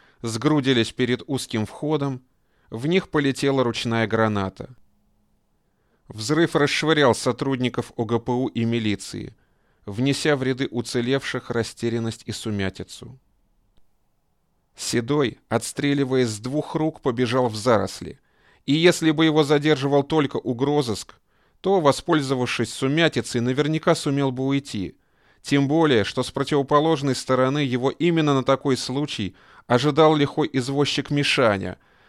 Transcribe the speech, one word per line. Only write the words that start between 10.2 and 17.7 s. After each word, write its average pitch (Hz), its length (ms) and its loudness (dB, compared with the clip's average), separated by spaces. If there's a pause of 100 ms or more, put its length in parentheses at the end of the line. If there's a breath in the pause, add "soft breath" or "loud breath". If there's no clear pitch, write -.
в 131 80 -2
ряды 131 260 -2
уцелевших 123 800 -4
растерянность 113 760 -4
и 110 60 -8
сумятицу. 101 880 -8 (1600)
Седой, 127 640 -2 (100)
отстреливаясь 131 800 0
с 104 100 -8
двух 131 340 -6
рук, 156 280 -4
побежал 123 480 0
в 107 60 -8
заросли. 104 600 0 (480 soft breath)